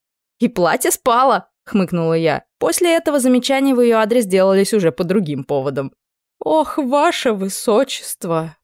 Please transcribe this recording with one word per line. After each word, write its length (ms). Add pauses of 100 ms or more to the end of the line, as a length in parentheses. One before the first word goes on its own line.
(400)
«И 80
платье 420
спало!» — 580 (160)
хмыкнула 500
я. 280 (160)
После 380
этого 240
замечания 520
в 80
ее 180
адрес 280
делались 480
уже 160
по 140
другим 400
поводам. 480 (520)
«Ох, 320
ваше 560
высочество!» — 1300